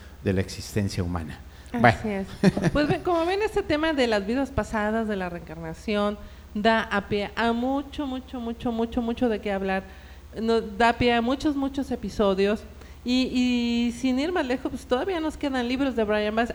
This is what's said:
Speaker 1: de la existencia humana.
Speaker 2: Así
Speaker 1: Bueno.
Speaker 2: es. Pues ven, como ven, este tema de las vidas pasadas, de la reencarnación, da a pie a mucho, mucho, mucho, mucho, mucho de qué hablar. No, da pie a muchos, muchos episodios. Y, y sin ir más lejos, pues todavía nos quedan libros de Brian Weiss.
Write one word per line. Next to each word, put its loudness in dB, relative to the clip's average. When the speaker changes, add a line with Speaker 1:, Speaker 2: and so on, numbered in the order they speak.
Speaker 1:
de 4
la 2
existencia -2
humana. -4
Speaker 2:
Así -4
Speaker 1:
Bueno. 4
Speaker 2:
es. 4
Pues 4
ven, 2
como 2
ven, 0
este 0
tema 0
de 2
las 2
vidas 0
pasadas, 0
de -2
la -4
reencarnación, -2
da 4
a -2
pie -2
a 2
mucho, -2
mucho, -8
mucho, -4
mucho, 0
mucho 0
de 0
qué -2
hablar. 0
No, 4
da 4
pie 4
a 4
muchos, 0
muchos -2
episodios. 2
Y, 2
y 2
sin 0
ir 0
más 2
lejos, -2
pues -8
todavía 0
nos -4
quedan -2
libros 0
de 2
Brian 0
Weiss. 0